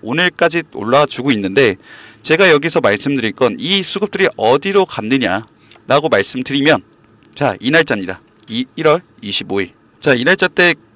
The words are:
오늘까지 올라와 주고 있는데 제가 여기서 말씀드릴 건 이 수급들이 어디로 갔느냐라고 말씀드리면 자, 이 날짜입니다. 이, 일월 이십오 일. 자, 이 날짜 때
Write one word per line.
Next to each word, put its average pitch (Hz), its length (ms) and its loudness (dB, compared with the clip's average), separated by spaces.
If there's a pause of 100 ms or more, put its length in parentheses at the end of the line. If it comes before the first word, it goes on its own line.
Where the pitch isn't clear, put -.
오늘까지 170 640 -2 (100)
올라와 127 340 0
주고 135 260 -2
있는데 104 420 2 (480)
제가 175 280 4
여기서 147 300 2
말씀드릴 113 520 0
건 120 260 0
이 185 240 -2
수급들이 196 540 -2
어디로 147 500 2
갔느냐라고 120 1200 -2
말씀드리면 135 720 0 (520)
자, 120 260 -2
이 113 100 -4
날짜입니다. 107 500 0 (280)
이, 117 160 -6 (120)
일월 160 260 2 (180)
이십오 98 400 -6
일. 87 120 -6 (280)
자, 139 140 2
이 120 100 -2
날짜 185 240 2
때 175 260 2 (220)